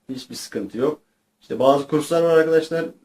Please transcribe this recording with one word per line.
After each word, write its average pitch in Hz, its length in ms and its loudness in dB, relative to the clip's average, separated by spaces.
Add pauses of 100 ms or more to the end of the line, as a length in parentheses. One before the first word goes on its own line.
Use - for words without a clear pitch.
Hiçbir 127 260 -12
sıkıntı 101 440 -10
yok. 147 220 -2 (400)
İşte 113 180 -8
bazı 139 300 2
kurslar 156 340 0
var 165 160 4
arkadaşlar. 160 460 2 (200)